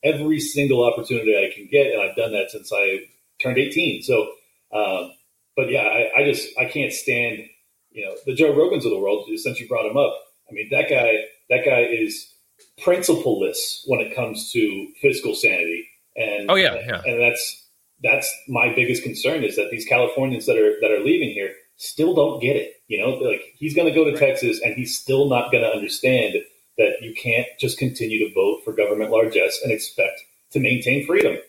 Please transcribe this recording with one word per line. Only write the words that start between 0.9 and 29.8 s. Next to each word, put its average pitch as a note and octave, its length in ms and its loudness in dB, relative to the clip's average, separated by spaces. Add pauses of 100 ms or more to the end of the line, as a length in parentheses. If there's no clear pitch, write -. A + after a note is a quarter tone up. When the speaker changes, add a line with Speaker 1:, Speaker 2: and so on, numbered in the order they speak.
Speaker 1:
I G2 180 0
can G#2 140 -18
get, C3+ 260 4
and G#2+ 80 0
I've F#2+ 140 -4
done A2 180 -2
that G2 180 -4
since G#2 220 -14
I G2+ 320 -2 (360)
turned B2+ 160 0
eighteen. C#3+ 460 0
So, A2+ 260 2 (420)
um, F#2+ 420 -2 (420)
but C3 160 0
yeah, C3+ 120 2
I, A#2+ 380 2
I - 40 4
just, - 240 0 (100)
I - 60 0
can't C3 260 -4
stand, A#2+ 480 -4 (520)
you G#2 140 -12
know, F#2+ 100 -10 (100)
the C3 80 -4
Joe D3 200 4
Rogans D3+ 320 2
of - 60 2
the F#2+ 80 -2
world, G2+ 380 -2
since B2 220 -6
you A#2 80 -14
brought A2 220 -2
him A2+ 60 -4
up. C#3 180 2 (360)
I - 40 -18
mean, G#2+ 180 -8
that - 180 0
guy, A#2 340 2 (260)
that B2 140 2
guy B2 180 4
is A2+ 480 -2 (520)
principleless B2+ 1040 0
when B2+ 140 2
it A2 140 -6
comes A#2 360 -6
to G#2 360 0 (140)
fiscal B2 320 2
sanity. E2+ 540 -2 (300)
And G#2 340 -2
Speaker 2:
Oh, F#3+ 40 6
yeah, E3 200 2 (100)
yeah. G2 200 -6
Speaker 1:
and A#2+ 160 -2
that's, - 480 -2 (340)
that's - 300 0 (160)
my A#2+ 260 0
biggest B2 280 0
concern C3+ 420 -2
is G2 100 -2
that - 160 -2
these A#2 140 -8
Californians B2 600 0
that - 120 4
are, G#2+ 240 4
that G#2+ 100 2
are G#2 120 0
leaving D3+ 260 2
here G2 240 -8 (240)
still E3 360 -2
don't C#3+ 280 2
get C3+ 140 2
it. - 180 -4 (140)
You G#2 120 -4
know, A#2 120 0
like, B2+ 300 -2 (160)
he's D3 160 -6
gonna E3 200 2
go D#3+ 100 4
to D3 80 2
Speaker 2:
Right. C#3 80 -4
Speaker 1:
Texas C3 420 2
and G#2+ 140 -2
he's B2+ 220 -6
still C3+ 300 2
not B2 240 2
gonna A2+ 160 4
understand G#2+ 680 0 (420)
that G#2+ 240 4
you A2+ 120 -12
can't A#2 340 -2 (120)
just A#2+ 180 -2
continue A2+ 500 -2
to - 60 -10
vote G2 320 2
for G#2+ 80 -6
government G#2 380 0
largesse A2 520 2
and A#2 80 -2
expect - 500 -4 (300)